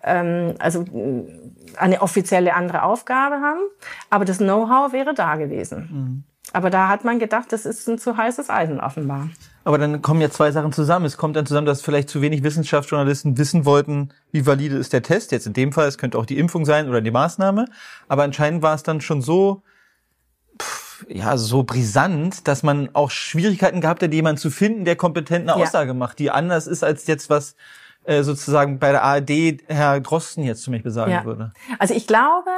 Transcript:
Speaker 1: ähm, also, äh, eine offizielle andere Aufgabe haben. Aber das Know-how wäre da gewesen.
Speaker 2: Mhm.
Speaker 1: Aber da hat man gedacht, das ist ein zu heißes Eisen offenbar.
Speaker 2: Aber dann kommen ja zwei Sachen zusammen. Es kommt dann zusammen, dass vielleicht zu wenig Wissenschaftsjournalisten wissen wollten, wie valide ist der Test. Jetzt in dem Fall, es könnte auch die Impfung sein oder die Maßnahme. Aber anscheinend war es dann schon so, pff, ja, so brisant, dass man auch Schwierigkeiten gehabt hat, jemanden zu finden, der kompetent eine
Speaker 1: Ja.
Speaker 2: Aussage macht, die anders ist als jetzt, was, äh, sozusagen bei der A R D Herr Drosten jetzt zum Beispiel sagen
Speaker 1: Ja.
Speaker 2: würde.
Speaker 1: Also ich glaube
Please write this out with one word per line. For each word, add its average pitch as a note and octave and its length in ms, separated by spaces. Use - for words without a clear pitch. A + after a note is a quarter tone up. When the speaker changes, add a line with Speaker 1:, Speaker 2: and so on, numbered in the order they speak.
Speaker 1:
ähm, F3 560
also, E3+ 220
äh, B2 420
eine F#3 240
offizielle F#3 520
andere F3 300
Aufgabe B3+ 580
haben. D4+ 200
Aber G3+ 160
das F#3 120
Know-how A3+ 560
wäre C4+ 200
da E3 220
gewesen. D3+ 560
Speaker 2:
Mhm. C3+ 320
Speaker 1:
Aber F3+ 180
da F#3+ 200
hat G#3 160
man A#3 140
gedacht, A3+ 320
das A3 140
ist - 220
ein A#3 120
zu A#3 180
heißes A#3+ 320
Eisen E3 300
offenbar. C#3 500
Speaker 2:
Aber D3+ 140
dann D3 240
kommen D#3 180
ja D3+ 120
zwei D3+ 200
Sachen D3+ 220
zusammen. E3 320
Es C#3 120
kommt D#3 180
dann D3+ 100
zusammen, D3 220
dass C#3+ 140
vielleicht C#3+ 280
zu C#3 120
wenig D3 220
Wissenschaftsjournalisten C#3+ 920
wissen D3+ 280
wollten, C#3+ 440
wie C#3+ 160
valide C#3 300
ist C3 160
der B2 100
Test. G3 280
Jetzt B2 160
in G#2 60
dem C3 180
Fall, D3+ 160
es C#3 120
könnte B2+ 180
auch A2+ 80
die C3+ 140
Impfung E3 260
sein D3+ 240
oder A#2+ 120
die A2+ 100
Maßnahme. F#3+ 540
Aber C#3+ 160
anscheinend D3+ 400
war D#3 100
es D3+ 80
dann D#3 180
schon C#3+ 220
so, F#3+ 400
pff, - 480
ja, A2 300
so A#2 240
brisant, C#3+ 880
dass C#3 160
man D3 300
auch C#3+ 180
Schwierigkeiten F#3 680
gehabt D#3+ 220
hat, E3 100
jemanden D#3 300
zu D#3+ 80
finden, G#3 360
der E3+ 100
kompetent E3+ 520
eine E3 120
Speaker 1:
Ja. E3 80
Speaker 2:
Aussage D3 260
macht, B2+ 240
die C#3+ 140
anders D#3+ 340
ist D#3 180
als D3+ 220
jetzt, D3+ 240
was, C#3+ 260
äh, D3 180
sozusagen C#3+ 560
bei C#3+ 120
der C#3 120
A C#3 120
R C#3+ 60
D D3+ 360
Herr D3 340
Drosten D#3+ 420
jetzt A#2 200
zum B2+ 100
Beispiel A#2 180
sagen A2 200
Speaker 1:
Ja. F3 140
Speaker 2:
würde. A2 260
Speaker 1:
Also F#3+ 160
ich - 140
glaube D#4 500